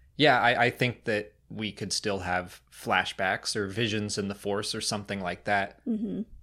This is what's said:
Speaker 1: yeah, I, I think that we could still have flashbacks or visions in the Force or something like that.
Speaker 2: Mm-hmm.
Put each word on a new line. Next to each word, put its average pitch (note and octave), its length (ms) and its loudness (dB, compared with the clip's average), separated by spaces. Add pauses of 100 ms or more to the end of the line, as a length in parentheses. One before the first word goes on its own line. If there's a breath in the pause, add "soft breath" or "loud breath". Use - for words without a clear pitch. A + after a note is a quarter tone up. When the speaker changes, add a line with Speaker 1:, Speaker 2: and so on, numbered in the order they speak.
(180)
Speaker 1:
yeah, C3+ 240 6
I, A#2+ 240 6
I B2 60 4
think B2 320 -2
that G#2 300 -2 (180)
we G#2+ 200 -4
could G2 220 -6
still G2 260 -2
have F2+ 420 -2 (100)
flashbacks F#2+ 840 0
or G#2 120 0
visions G#2 500 -2
in G2+ 100 0
the G2 60 -4
Force G2+ 400 -4
or A2 80 -6
something G2+ 400 -4
like F2 220 -4
that. - 440 0
Speaker 2:
Mm-hmm. G#3 340 -4 (220)